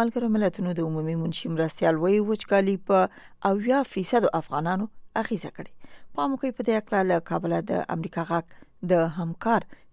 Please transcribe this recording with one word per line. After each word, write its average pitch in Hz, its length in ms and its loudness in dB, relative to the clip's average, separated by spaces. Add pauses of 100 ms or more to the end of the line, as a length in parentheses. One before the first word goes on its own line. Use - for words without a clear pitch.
ملګرو 233 260 0
ملتونو 196 460 0
د 170 60 -2
عمومي 160 360 -2
منشي 165 340 -4
مرستیال 160 480 0
وایي، 190 220 4
وچکالي 202 580 2
په 190 320 4 (360)
اویا 214 380 2
فیصدو 202 600 0
افغانانو 180 480 -2 (240)
اغیزه 220 420 -2
کړې. - 160 -12 (420)
پام 285 200 -2
وکړئ، 262 160 -4
په 233 120 -8
دې 220 60 2
هکله 208 340 2
له 185 160 4
کابله 170 420 -2
د 180 280 -2
امریکا 165 340 -4
غږ 165 220 -2 (380)
د 175 100 2 (240)
همکار 180 440 0 (320)